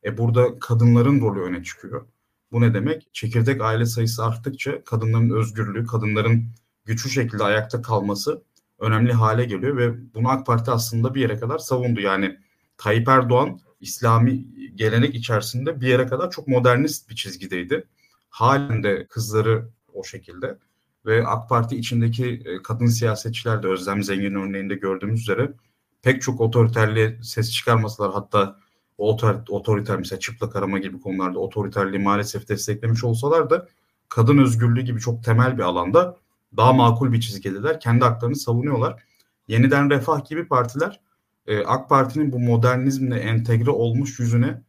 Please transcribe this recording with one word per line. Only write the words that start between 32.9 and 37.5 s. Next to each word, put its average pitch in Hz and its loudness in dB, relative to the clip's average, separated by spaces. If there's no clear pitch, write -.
olsalar 135 0
da 175 0
kadın 127 4
özgürlüğü 120 4
gibi 120 -4
çok 117 -6
temel 120 2
bir 110 -2
alanda 92 2
daha 120 6
makul 120 4
bir 117 2
çizgideler. 107 -4